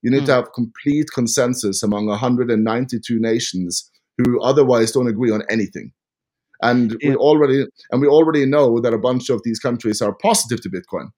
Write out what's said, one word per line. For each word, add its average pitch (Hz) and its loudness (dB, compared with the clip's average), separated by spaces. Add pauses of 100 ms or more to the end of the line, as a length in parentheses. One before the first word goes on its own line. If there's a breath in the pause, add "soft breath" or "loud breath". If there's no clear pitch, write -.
You 120 -2
need 139 0
to 139 0
Mm. 135 4
have 123 -2
complete 143 -4
consensus 123 -2
among 104 -2
a 104 -2
hundred 123 -2
and 107 0
ninety-two 117 -4
nations 110 -4 (280)
who 123 0
otherwise 127 2
don't 127 -2
agree 117 -2
on 107 -2
anything. 98 -6 (720)
And 120 0 (100)
we 147 0
Yeah. 139 2
already, 139 4 (260 soft breath)
and 123 0
we 143 2
already 151 6
know 131 2
that 117 0
a 123 0
bunch 123 -2
of 120 0
these 113 -4
countries 117 -4
are 104 -2
positive 123 -2
to - -10
Bitcoin. 90 -10